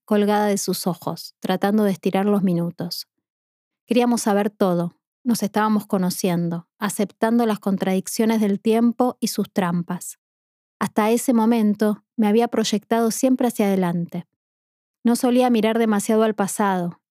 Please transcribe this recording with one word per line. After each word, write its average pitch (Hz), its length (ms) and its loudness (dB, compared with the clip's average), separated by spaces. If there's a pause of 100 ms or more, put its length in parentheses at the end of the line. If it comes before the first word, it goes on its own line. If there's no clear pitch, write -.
colgada 208 420 2
de 202 120 0
sus - 300 -4
ojos, - 500 -8
tratando 202 460 0
de 202 80 2
estirar 190 340 -2
los 202 160 2
minutos. 170 640 -4 (800)
Queríamos 240 360 2
saber 208 280 0
todo. 175 460 -2 (260)
Nos 233 200 0
estábamos 208 460 0
conociendo, 175 800 -2 (100)
aceptando 226 680 -2
las 208 120 -2
contradicciones 196 840 -2
del 202 200 0
tiempo 233 580 0
y - 80 -4
sus - 260 -6
trampas. 175 680 -4 (580)
Hasta 208 320 0
ese 240 220 0
momento 220 720 2 (120)
me 214 120 2
había 226 180 4
proyectado 226 640 0
siempre 254 380 0
hacia 226 180 0
adelante. 175 600 -2 (760)
No 233 120 2
solía 247 340 2
mirar 220 300 2
demasiado 220 420 2
al 220 140 0
pasado, 190 640 -2 (100)